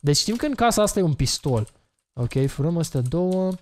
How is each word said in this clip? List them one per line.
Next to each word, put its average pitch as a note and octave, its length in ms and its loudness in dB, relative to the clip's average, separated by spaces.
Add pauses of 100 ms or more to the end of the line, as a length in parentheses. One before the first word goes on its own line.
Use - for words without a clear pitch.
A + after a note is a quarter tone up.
Deci C#3+ 160 2
știm G#3+ 200 0
că C4+ 100 -2
în C#4+ 80 0
casa A#3 280 2
asta - 160 0
e - 40 2
un D#3 120 2
pistol. B2 540 -2 (440)
Ok, B2+ 340 -2
furăm D#3 320 -2
astea D#3+ 220 -2
două. F#3 600 -2